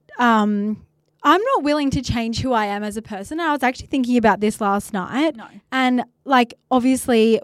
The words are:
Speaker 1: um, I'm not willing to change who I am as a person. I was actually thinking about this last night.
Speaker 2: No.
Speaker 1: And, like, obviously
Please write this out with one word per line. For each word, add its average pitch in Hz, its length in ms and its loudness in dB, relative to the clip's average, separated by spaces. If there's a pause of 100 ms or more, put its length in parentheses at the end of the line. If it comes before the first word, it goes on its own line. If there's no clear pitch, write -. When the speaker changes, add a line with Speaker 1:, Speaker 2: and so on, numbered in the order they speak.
(180)
Speaker 1:
um, 214 680 0 (380)
I'm 320 160 6 (140)
not 359 80 0
willing 294 280 0
to 262 120 -2
change 226 380 -4
who 262 120 -2
I 220 140 2
am 202 160 -4
as 208 140 -6
a 220 60 -8
person. 214 360 -10
I 330 140 -2
was 269 100 -2
actually 254 260 -2
thinking 247 280 0
about 214 240 4
this 214 200 -2
last 202 340 -2
night. 247 420 -2
Speaker 2:
No. 214 80 -18 (260)
Speaker 1:
And, 254 340 0 (200)
like, 247 300 2 (160)
obviously 233 720 2